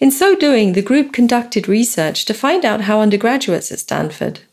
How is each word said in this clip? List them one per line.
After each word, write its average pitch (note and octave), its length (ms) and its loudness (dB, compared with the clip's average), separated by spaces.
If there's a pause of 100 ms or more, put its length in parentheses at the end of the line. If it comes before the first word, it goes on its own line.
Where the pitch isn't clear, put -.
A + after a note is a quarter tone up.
In C4+ 100 6
so F#4 240 2
doing, A3+ 380 2
the F#3+ 80 2
group C#4 320 0
conducted A#3+ 560 0
research G#3+ 560 -2
to A3+ 80 -4
find D#4+ 320 0
out G#3+ 160 -2
how G#3 180 0
undergraduates G#3 720 0
at - 80 -10
Stanford, D3+ 600 -6 (120)